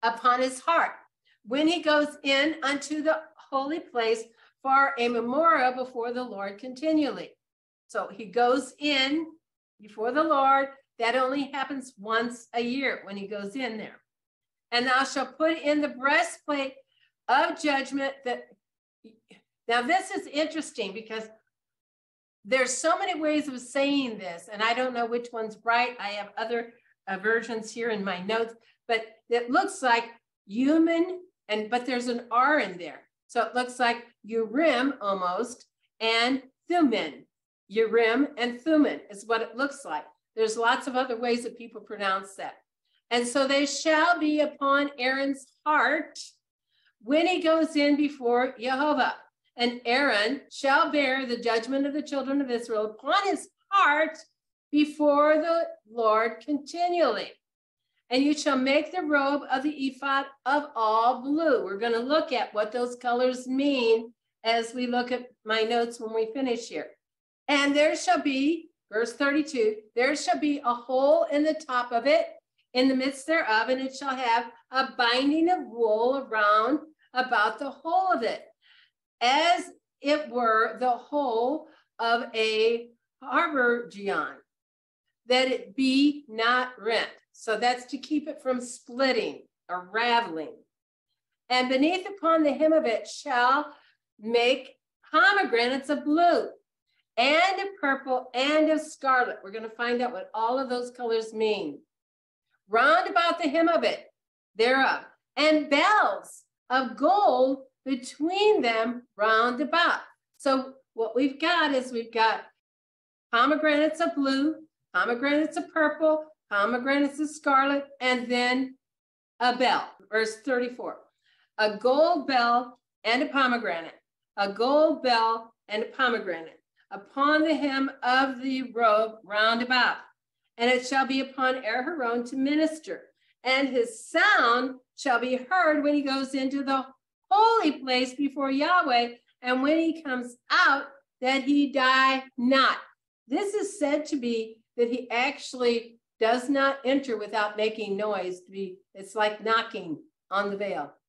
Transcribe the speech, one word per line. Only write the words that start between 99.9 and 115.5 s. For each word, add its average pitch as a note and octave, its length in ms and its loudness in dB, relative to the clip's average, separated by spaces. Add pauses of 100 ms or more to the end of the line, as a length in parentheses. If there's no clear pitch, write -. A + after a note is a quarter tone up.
out B3 100 -2
what F#3 220 -10
all A#3 260 0
of B3+ 100 -4
those B3 220 -6
colors A3+ 420 -4
mean. G#3 480 -2 (880)
"Round D4 420 4
about E4+ 300 2
the E4+ 80 0
hem D#4+ 200 2
of D#4+ 160 2
it, - 300 -4 (420)
thereof, A#3 500 2 (300)
and D4+ 340 4
bells D#4+ 760 2 (240)
of A#3+ 280 0
gold C4+ 680 4 (180)
between E4+ 800 0
them A#3 540 -2
round A3 460 2
about." D#4 400 2 (360)
So C4+ 380 0 (180)
what A3 220 -4
we've C4+ 240 0
got D#4+ 340 2
is B3+ 180 -2
we've A3+ 200 -6
got A3 340 0 (840)
pomegranates D4+ 720 2
of E4+ 120 0
blue, C#4 540 -2 (260)
pomegranates C#4 640 0